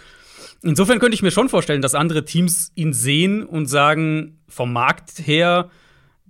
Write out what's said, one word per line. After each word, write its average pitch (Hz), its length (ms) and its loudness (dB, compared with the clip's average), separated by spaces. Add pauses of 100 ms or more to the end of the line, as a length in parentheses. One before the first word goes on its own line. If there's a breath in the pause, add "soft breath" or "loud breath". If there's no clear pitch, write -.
(640 loud breath)
Insofern 196 360 2
könnte 240 160 2
ich - 80 -4
mir 185 80 2
schon 240 180 2
vorstellen, 156 320 0
dass 131 140 0
andere 151 320 0
Teams 175 480 -2
ihn 156 180 -2
sehen 156 520 0
und 156 220 -6
sagen, 156 800 0
vom 123 280 -6
Markt 139 520 -4
her, 175 440 2 (600 soft breath)